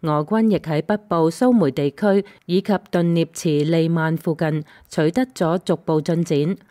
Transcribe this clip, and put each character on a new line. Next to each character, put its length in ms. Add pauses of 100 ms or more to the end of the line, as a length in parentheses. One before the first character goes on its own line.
俄 240
軍 240
亦 80
喺 240
北 160
部 320
蘇 220
梅 180
地 220
區 340 (220)
以 140
及 120 (180)
頓 120
涅 280
茨 180 (140)
利 240
曼 300
附 200
近 260 (260)
取 220
得 160
咗 360
逐 120
步 260
進 220
展。 320 (160)